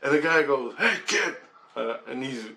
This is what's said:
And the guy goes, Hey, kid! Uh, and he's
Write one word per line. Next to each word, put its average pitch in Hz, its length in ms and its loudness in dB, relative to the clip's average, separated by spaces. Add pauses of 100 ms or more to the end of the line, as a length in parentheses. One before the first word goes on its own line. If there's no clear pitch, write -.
And 139 120 2
the 151 60 6
guy 160 220 4
goes, 135 340 0
Hey, - 200 2 (100)
kid! - 300 0 (400)
Uh, 117 200 -4 (120)
and 127 160 -8
he's 127 200 -8 (120)